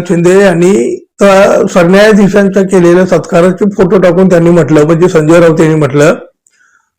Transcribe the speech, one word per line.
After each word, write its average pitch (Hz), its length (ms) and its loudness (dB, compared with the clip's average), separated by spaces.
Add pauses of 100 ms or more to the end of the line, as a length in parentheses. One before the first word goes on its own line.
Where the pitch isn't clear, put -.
शिंदे 175 320 0
यांनी 196 640 -2 (140)
त्या 202 500 0
सरन्यायाधीशांच्या 196 920 0
केलेल्या 185 440 0
सत्काराचे 185 640 -2
फोटो 196 280 -2
टाकून 180 280 0
त्यांनी 170 240 0
म्हटलं, 156 360 2
म्हणजे 170 220 0
संजय 165 320 2
राऊत 165 200 2
यांनी 156 140 0
म्हटलं, 147 400 0 (840)